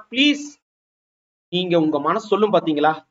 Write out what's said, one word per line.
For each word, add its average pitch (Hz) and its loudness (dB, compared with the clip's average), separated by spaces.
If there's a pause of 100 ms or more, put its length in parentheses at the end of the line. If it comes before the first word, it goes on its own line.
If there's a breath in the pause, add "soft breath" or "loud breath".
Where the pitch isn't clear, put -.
ப்ளீஸ் 285 2 (1120)
நீங்க 180 0
உங்க 156 0
மனசு 175 -2
சொல்லும் 208 0
பாத்தீங்களா 156 0